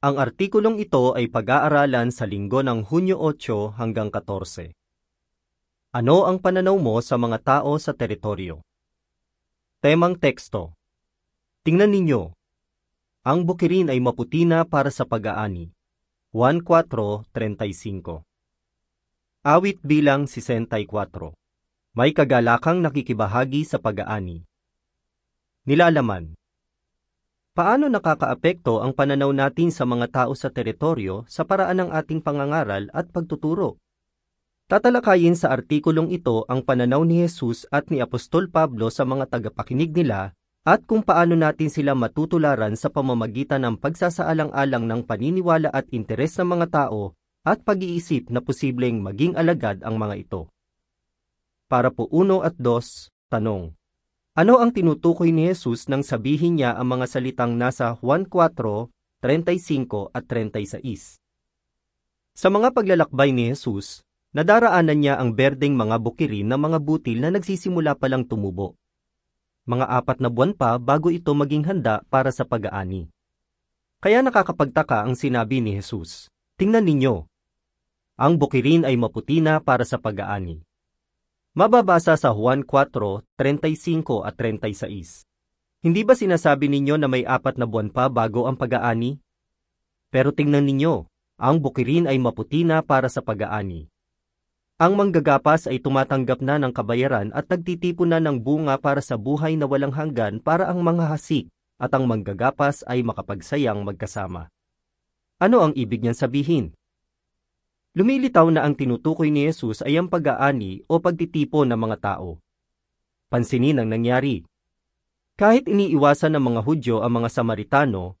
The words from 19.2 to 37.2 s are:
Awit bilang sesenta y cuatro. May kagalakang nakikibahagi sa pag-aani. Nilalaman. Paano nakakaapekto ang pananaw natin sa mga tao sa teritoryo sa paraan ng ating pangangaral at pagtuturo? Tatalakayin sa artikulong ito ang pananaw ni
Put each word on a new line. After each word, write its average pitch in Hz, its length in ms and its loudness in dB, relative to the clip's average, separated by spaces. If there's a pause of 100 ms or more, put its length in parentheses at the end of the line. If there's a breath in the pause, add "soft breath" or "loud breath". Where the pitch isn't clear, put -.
Awit 185 400 2
bilang 143 480 2
sesenta 117 480 -6
y 107 80 -4
cuatro. 95 480 -8 (640)
May 131 160 2
kagalakang 135 720 2
nakikibahagi 127 800 -2
sa - 160 -6
pag-aani. 95 640 -6 (1200)
Nilalaman. 127 720 2 (1120)
Paano 240 400 2
nakakaapekto 156 880 0
ang 127 160 -2
pananaw 139 400 0
natin 139 400 0
sa - 80 -4
mga 120 240 0
tao 127 320 0
sa - 160 -6
teritoryo 113 720 -4
sa - 160 -8
paraan 185 400 0
ng 175 80 -4
ating 156 320 -4
pangangaral 139 720 -2
at 170 160 -6
pagtuturo? 165 680 -4 (920)
Tatalakayin 202 640 4
sa 170 160 0
artikulong 151 640 0
ito 113 320 0
ang 127 160 -2
pananaw 127 400 2
ni 170 240 4